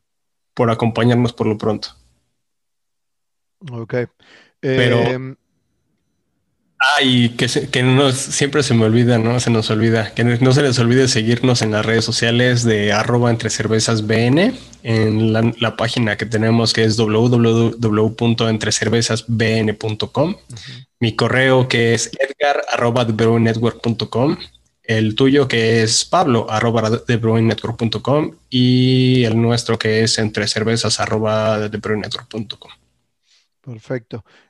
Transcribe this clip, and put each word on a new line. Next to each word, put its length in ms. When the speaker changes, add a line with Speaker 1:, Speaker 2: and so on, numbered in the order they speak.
Speaker 1:
por 160
acompañarnos 640
por 140
lo 100
pronto. 320
Speaker 2:
Ok. 240
Speaker 1:
Pero 400
Speaker 2:
Em, 360
Speaker 1:
Ah, 240
y 280
que 180
se, 220
que 140
no, 280
siempre 500
se 120
me 120
olvida, 320
¿no? 220
Se 100
nos 200
olvida. 440
Que 100
no 280
se 100
les 160
olvide 300
seguirnos 540
en 100
las 140
redes 180
sociales 600
de 280
arroba 400
entre 180
cervezas 560
B 220
N, 260
en 500
la, 260
la 180
página 400
que 80
tenemos 480
que 100
es 140
w 320
w 480
w 380
punto 340
entre 220
cervezas 560
b 320
n 140
punto 380
com. 200
Speaker 2:
Ujú. 400
Speaker 1:
Mi 160
correo 520
que 260
es 260
edgar 420
arroba 360
the 60
brewing 300
network 380
punto 280
com. 280
El 320
tuyo 320
que 340
es 240
pablo 460
arroba 540
the 120
brewing 300
network 300
punto 260
com. 320
Y 760
el 180
nuestro 380
que 240
es 160
entre 280
cervezas 520
arroba 720
the 60
brewing 240
network 260
punto 320
com. 120
Speaker 2:
Perfecto. 640